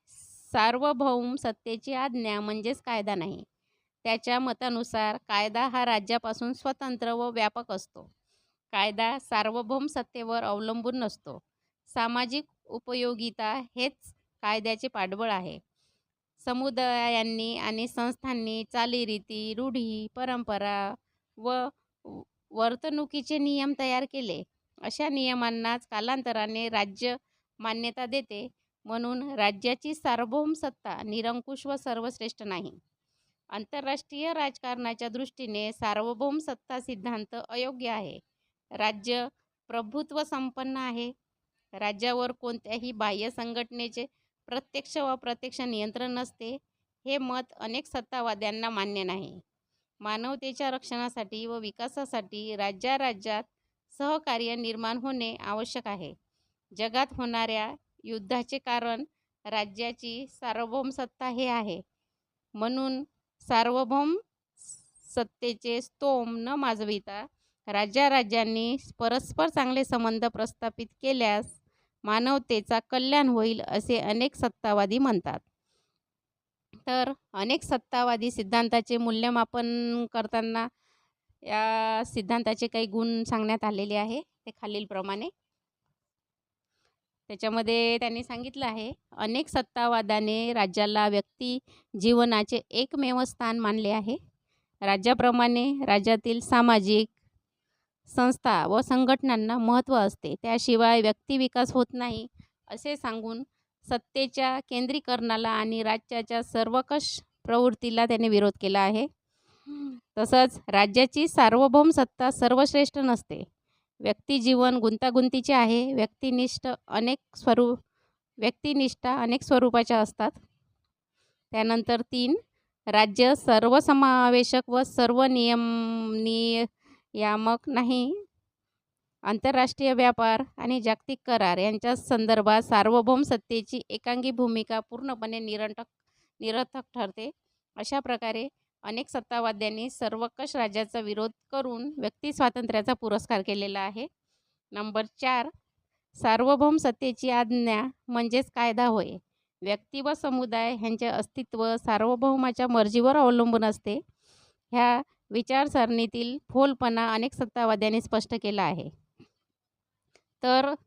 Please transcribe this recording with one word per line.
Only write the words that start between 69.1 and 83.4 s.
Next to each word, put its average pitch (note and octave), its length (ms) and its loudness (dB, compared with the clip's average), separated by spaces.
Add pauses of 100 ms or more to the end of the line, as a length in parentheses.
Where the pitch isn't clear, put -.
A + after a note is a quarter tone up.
चांगले C4 360 0
संबंध A3+ 400 0
प्रस्थापित A3+ 640 -6 (160)
केल्यास A3+ 580 0 (440)
मानवतेचा A#3 760 0 (120)
कल्याण C4 380 4
होईल, A3+ 320 2
असे A3+ 380 -2
अनेक A#3 360 -2
सत्तावादी G#3 640 0
म्हणतात. G#3 400 0 (1500)
तर B3+ 260 -2 (200)
अनेक A3 300 -2
सत्तावादी A#3+ 680 -2
सिद्धांताचे A#3 640 0
मूल्यमापन A#3 680 0 (460)
करताना A3+ 560 -4 (760)
या A3 640 0
सिद्धांताचे A3+ 600 -2
काही A3+ 200 -2
गुण A3+ 380 -2
सांगण्यात A3 400 -2